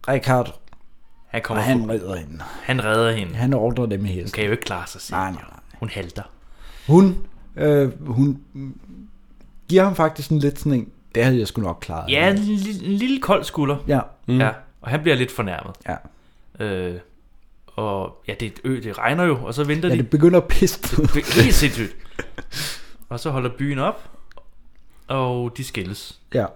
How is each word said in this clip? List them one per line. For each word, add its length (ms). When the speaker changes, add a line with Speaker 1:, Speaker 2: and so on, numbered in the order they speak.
Speaker 1:
Richard, 460
Speaker 2:
Han 160
kommer 200
Speaker 1:
han 220
Speaker 2:
for 80
Speaker 1:
redder 240
hende. 240
Speaker 2:
Han 220
redder 280
hende. 220
Speaker 1:
Han 200
ordner 320
det 140
med 100
hesten. 160
Speaker 2:
Hun 40
kan 140
jo 60
ikke 120
klare 240
sig 140
selv. 160
Speaker 1:
Nej, 140
nej, 100
nej. 200
Speaker 2:
Hun 80
halter. 340
Speaker 1:
Hun, 300
øh, 500
hun 320
giver 160
ham 120
faktisk 340
en 80
lidt 200
sådan 140
en, 160
"Det 100
havde 140
jeg 100
sgu 140
nok 180
klaret." 300
Speaker 2:
Ja, 200
en 80
lille, 480
en 60
lille 280
kold 240
skulder. 320
Speaker 1:
Ja. 120
Speaker 3:
Mm. 120
Speaker 2:
Ja, 80
og 80
han 120
bliver 140
lidt 160
fornærmet. 420
Speaker 1:
Ja. 60
Speaker 2:
Øh, 300
og 640
ja, 120
det, 120
ø, 180
det 160
regner 260
jo, 200
og 100
så 100
venter 240
Speaker 1:
Ja, 60
Speaker 2:
de. 40
Speaker 1:
det 120
begynder 300
at 80
pisse. 300
Speaker 2:
Det 200
er 260
helt 120
sindssygt. 420
Og 120
så 100
holder 280
byen 200
op, 300
og 480
de 80
skilles. 540
Speaker 1:
Ja. 220